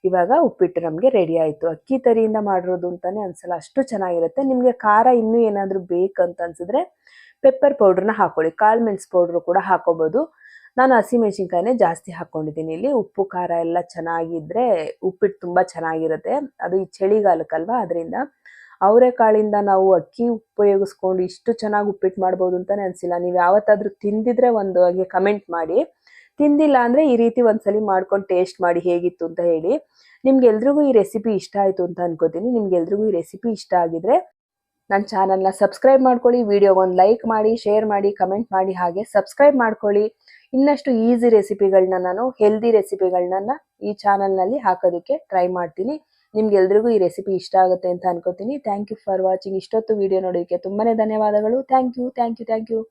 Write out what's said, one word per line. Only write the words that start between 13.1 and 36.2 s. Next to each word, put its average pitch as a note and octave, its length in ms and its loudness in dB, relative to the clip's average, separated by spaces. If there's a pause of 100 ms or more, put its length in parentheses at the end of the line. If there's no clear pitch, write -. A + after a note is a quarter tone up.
ಖಾರ F3+ 260 -6 (100)
ಎಲ್ಲ E3+ 180 -2 (100)
ಚೆನ್ನಾಗಿದ್ರೆ E3 760 -6 (380)
ಉಪ್ಪಿಟ್ಟು G3 380 -4
ತುಂಬಾ F3 220 -2
ಚೆನ್ನಾಗಿರುತ್ತೆ. D#3+ 720 -4 (280)
ಅದು F#3 140 -4
ಈ F#3+ 160 -2
ಚಳಿಗಾಲಕ್ಕಲ್ವಾ, F#3+ 880 0
ಅದರಿಂದ E3 360 -6 (640)
ಅವರೆಕಾಳಿಂದ A3 840 4
ನಾವು F#3+ 300 2
ಅಕ್ಕಿ A#3 360 0
ಉಪಯೋಗಿಸ್ಕೊಂಡು G3 920 0
ಇಷ್ಟು F#3 300 -6
ಚೆನ್ನಾಗಿ G#3 360 -2
ಉಪ್ಪಿಟ್ಟು F#3+ 320 -4
ಮಾಡ್ಬೋದು F#3 360 0
ಅಂತಾನೆ G3 260 -4
ಅನ್ಸಿಲ್ಲ. F#3 360 -6
ನೀವು F3+ 180 -4
ಯಾವತ್ತಾದ್ರೂ G3+ 540 2 (100)
ತಿಂದಿದ್ರೆ A3+ 500 0
ಒಂದು G3 320 0
ಹಂಗೆ F3+ 260 2
ಕಾಮೆಂಟ್ G3+ 420 -2
ಮಾಡಿ, E3+ 280 -2 (600)
ತಿಂದಿಲ್ಲ D4 400 4
ಅಂದ್ರೆ A#3+ 260 2
ಈ B3+ 100 4
ರೀತಿ A#3 260 2
ಒಂದ್ಸಲಿ G#3+ 420 2
ಮಾಡ್ಕೊಂಡು F#3+ 420 -2
ಟೇಸ್ಟ್ F3+ 340 -2
ಮಾಡಿ F3 200 0
ಹೇಗಿತ್ತು F3 460 -2
ಅಂತ E3 140 -8
ಹೇಳಿ. E3+ 320 0 (520)
ನಿಮ್ಗೆಲ್ರಿಗೂ C4 580 4
ಈ C#4 100 2
ರೆಸಿಪಿ G#3+ 420 0
ಇಷ್ಟ - 260 -6
ಆಯ್ತು F#3+ 240 0
ಅಂತ F3 160 -8
ಅನ್ಕೋತೀನಿ. E3+ 500 -4
ನಿಮ್ಗೆಲ್ರಿಗೂ G3 560 -2
ಈ G#3 60 0
ರೆಸಿಪಿ F#3 380 -6
ಇಷ್ಟ - 240 -8
ಆಗಿದ್ರೆ F3 420 0 (760)
ನನ್ನ G3+ 140 0
ಚಾನಲ್ನ F#3+ 460 0
ಸಬ್ಸ್ಕ್ರೈಬ್ C4 520 2
ಮಾಡ್ಕೊಳ್ಳಿ, B3 400 2